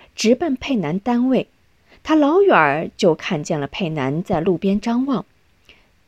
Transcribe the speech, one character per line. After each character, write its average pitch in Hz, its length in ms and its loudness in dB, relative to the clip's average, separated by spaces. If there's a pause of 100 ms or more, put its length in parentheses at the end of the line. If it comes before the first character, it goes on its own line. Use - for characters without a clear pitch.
(160)
直 220 180 2
奔 277 220 -2
佩 - 180 -6
南 175 240 -2
单 240 300 -2
位， 254 180 0 (560)
他 311 140 0
老 311 260 4
远 381 140 6
儿 156 400 2
就 175 180 2
看 156 300 -6
见 156 160 -4
了 139 80 -6
佩 170 220 -6
南 147 340 -2
在 175 160 -2
路 185 180 0
边 202 220 0
张 240 260 -2
望。 254 180 -2 (840)